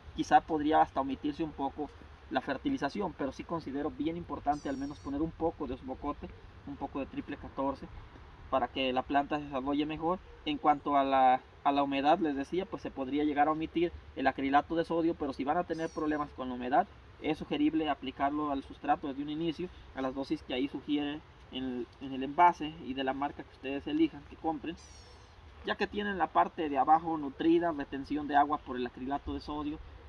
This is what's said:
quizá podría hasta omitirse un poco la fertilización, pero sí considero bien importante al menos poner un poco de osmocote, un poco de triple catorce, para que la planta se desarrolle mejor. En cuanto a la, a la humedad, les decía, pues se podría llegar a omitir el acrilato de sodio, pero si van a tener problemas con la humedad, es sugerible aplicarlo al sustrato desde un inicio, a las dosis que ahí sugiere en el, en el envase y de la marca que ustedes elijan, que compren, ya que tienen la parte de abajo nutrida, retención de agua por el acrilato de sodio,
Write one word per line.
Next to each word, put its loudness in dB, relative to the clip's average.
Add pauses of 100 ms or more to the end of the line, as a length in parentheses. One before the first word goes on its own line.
(140)
quizá 6
podría 4
hasta 0
omitirse -2
un -4
poco -4 (440)
la 2
fertilización, -2
pero -4
sí -10
considero -4
bien -2
importante -4
al -4
menos -6
poner -4
un -2
poco -4
de -4
osmocote, -8 (380)
un -8
poco -6
de -4
triple -8
catorce, -4 (640)
para 2
que 0
la 0
planta 0
se -6
desarrolle -2
mejor. -2 (260)
En -2
cuanto 2
a 6
la, 6 (220)
a 4
la 4
humedad, 4
les 0
decía, -2
pues -8
se -6
podría 0
llegar 4
a 4
omitir 0 (240)
el 0
acrilato 2
de 2
sodio, 2
pero -4
si -4
van 2
a 0
tener -4
problemas -2
con -6
la -6
humedad, 2 (360)
es 0
sugerible 2
aplicarlo -2
al -2
sustrato -2
desde -6
un -6
inicio, -4 (260)
a -4
las -2
dosis -4
que -6
ahí 0
sugiere -2 (320)
en -6
el, -4 (140)
en -8
el -4
envase 4 (100)
y -6
de -2
la 0
marca -4
que -20
ustedes -6
elijan, 2
que -18
compren, -4 (880)
ya -2
que 0
tienen -2
la 4
parte 2
de 0
abajo 6
nutrida, 4
retención -4
de 4
agua 6
por -8
el -2
acrilato -6
de -4
sodio, -6 (300)